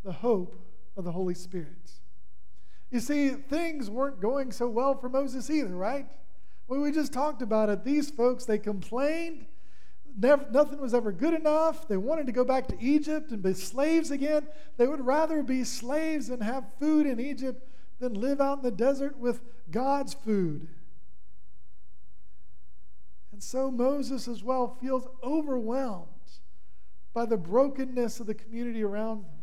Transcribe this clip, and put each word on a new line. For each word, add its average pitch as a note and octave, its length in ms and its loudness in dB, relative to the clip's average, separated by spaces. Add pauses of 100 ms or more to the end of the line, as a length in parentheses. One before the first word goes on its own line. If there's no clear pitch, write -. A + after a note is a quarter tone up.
the F#3+ 80 -4
hope F#3 480 0 (380)
of F3+ 80 -2
the F3 60 -2
Holy F3+ 240 0
Spirit. F3+ 560 -4 (960)
You B3 100 0
see, C#4+ 300 2
things C#4+ 600 0
weren't B3+ 300 0
going B3+ 320 0
so A#3+ 160 0
well B3+ 280 2
for B3 120 -4
Moses C4 420 0
either, C#4 240 2
right? A3+ 340 -2 (600)
Well, C4+ 140 0
we D4 100 2
just D4+ 220 2
talked D4 280 0
about G#3+ 280 2
it. G#3 140 0
These C#4+ 260 2
folks, B3 360 2
they G#3+ 120 2
complained. C4 880 -2 (720)
Nev-, C4 340 4
nothing C#4+ 280 4
was B3 140 0
ever A3 180 2
good B3+ 220 2
enough. D#4 540 2
They G3 100 2
wanted C#4 300 0
to B3 40 -2
go B3 140 2
back C4 240 2
to G#3+ 120 -2
Egypt D4+ 500 2
and G3+ 120 -2
be F#3 100 2
slaves D4+ 560 2
again. D4 380 2 (300)
They A#3+ 100 6
would C#4+ 180 0
rather D#4 380 2
be B3+ 200 0
slaves D4 680 0
and B3 120 -2
have B3 240 0 (140)
food D4+ 280 4
in A#3+ 120 0
Egypt C4 480 -2 (320)
than B3 140 0
live C4+ 260 2
out C#4 200 2
in C4 40 -2
the B3 80 2
desert C4+ 460 2
with A#3+ 240 0 (280)
God's B3+ 440 0
food. E3 560 0 (2500)
And G3+ 120 -4
so C4+ 260 0
Moses B3+ 580 2
as G#3 160 -2
well B3+ 380 0
feels B3+ 260 0 (160)
overwhelmed B3+ 840 0 (1040)
by A#3 120 0
the A3 120 2
brokenness B3 840 2
of G#3 80 -4
the G#3+ 60 -2
community A3+ 500 -2
around G#3+ 360 -2
him. D#3+ 120 -4 (100)